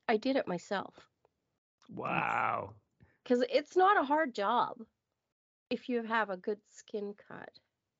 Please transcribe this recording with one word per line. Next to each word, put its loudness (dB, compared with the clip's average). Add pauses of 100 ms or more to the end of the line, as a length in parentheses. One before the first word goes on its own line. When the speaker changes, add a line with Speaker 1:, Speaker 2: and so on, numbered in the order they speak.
Speaker 1:
I 4
did 0
it 0
myself. -6 (1000)
Speaker 2:
Wow. -2 (500)
Speaker 1:
'Cause 2
it's -2
not 8
a 4
hard 0
job 0 (920)
if -4
you 0
have 0
a -4
good -4
skin -10
cut. -18 (500)